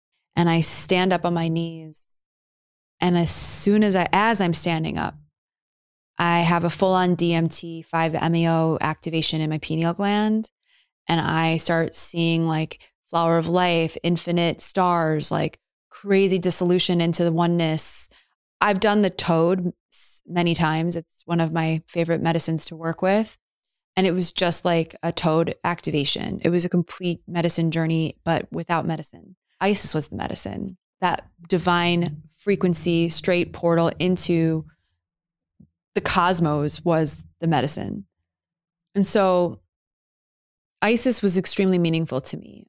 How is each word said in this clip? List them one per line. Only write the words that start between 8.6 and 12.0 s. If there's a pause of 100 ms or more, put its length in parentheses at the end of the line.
activation
in
my
pineal
gland. (560)
And
I
start
seeing,